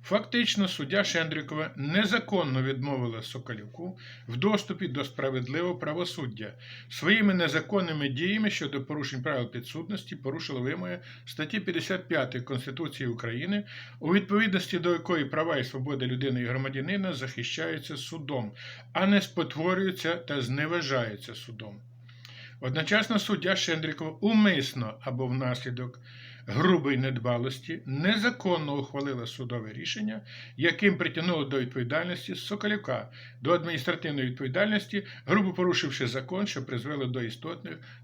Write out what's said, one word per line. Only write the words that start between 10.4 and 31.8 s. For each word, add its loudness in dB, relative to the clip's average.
вимоги -4
статті -4
п'ятдесят -2
п'ятої 0
Конституції -4
України, -2
у 2
відповідності 4
до 4
якої 2
права 0
і 0
свободи -2
людини 0
і 0
громадянина 0
захищаються -4
судом, -4
а 6
не 8
спотворюються 0
та -2
зневажаються 0
судом. -12
Одночасно 2
суддя 2
Шендрікова -2
умисно 4
або -2
внаслідок -2
грубої 4
недбалості 0
незаконно 2
ухвалила -4
судове -6
рішення, -4
яким 4
притягнуло 2
до 0
відповідальності -2